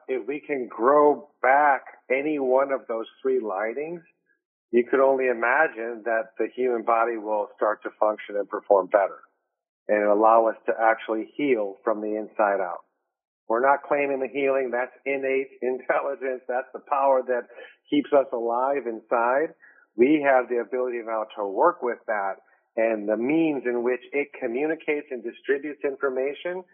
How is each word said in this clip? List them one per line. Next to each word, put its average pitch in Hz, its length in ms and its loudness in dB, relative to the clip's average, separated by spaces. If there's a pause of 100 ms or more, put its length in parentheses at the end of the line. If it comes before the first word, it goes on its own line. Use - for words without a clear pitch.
if 120 200 -4
we 143 120 -6
can 135 280 -6
grow 135 600 4 (120)
back 139 400 4 (300)
any 143 280 -2
one 135 320 2
of 127 160 -2
those 113 200 -6 (140)
three 131 180 0
linings, 113 600 -6 (720)
you 120 180 2
could 131 100 2
only 135 280 2
imagine 117 800 0
that 113 320 -2
the 110 180 -2
human 123 280 -2
body 113 340 0
will 107 380 -4
start 107 280 -2
to 107 60 -8 (100)
function 107 380 -2
and 98 100 -4
perform 95 400 2
better 92 320 0 (680)
and 104 180 2
allow 110 400 6
us 110 100 0 (120)
to 117 120 -2
actually 110 560 0
heal 110 480 -2
from 107 180 -2
the 107 140 -4
inside 101 460 0
out. 87 240 -8 (640)
We're 120 180 2
not 139 160 4
claiming 139 380 -2
the 131 80 -4
healing. 135 440 -2
That's 123 220 -4 (140)
innate 135 420 -2 (140)
intelligence. 131 840 -4
That's 123 240 -4
the 117 160 -14
power 139 380 2
that 120 220 -2 (420)
keeps 143 240 0
us 135 180 6
alive 120 540 -2
inside. 120 720 0 (420)
We 143 260 4
have 131 260 4
the 120 80 -2
ability 123 460 -4
now 110 220 -4 (100)
to 104 120 -6
work 131 340 2
with 117 240 -4
that 98 300 -4 (420)
and 110 320 0
the 110 80 0
means 143 480 0
in 120 160 -2
which 123 200 -2 (120)
it 143 140 -4 (120)
communicates 147 720 -4
and 120 140 -10
distributes 135 600 -6
information. 139 800 -4 (100)